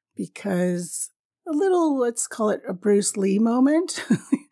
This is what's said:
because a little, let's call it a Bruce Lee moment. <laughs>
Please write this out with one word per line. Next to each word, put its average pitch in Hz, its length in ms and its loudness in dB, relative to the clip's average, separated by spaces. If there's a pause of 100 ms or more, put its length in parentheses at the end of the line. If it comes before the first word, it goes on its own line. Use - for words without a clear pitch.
(140)
because 180 960 -4 (340)
a 349 60 -10
little, 330 480 2
let's 240 300 -2
call 214 220 -2
it - 180 -2
a 196 40 -4
Bruce 202 440 2
Lee 196 240 2
moment. 269 680 2
<laughs> 220 60 4 (380)